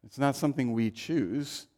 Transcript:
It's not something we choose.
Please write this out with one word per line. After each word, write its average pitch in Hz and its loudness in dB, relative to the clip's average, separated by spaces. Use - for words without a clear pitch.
It's 113 -14
not 135 2
something 131 2
we 113 4
choose. 139 -4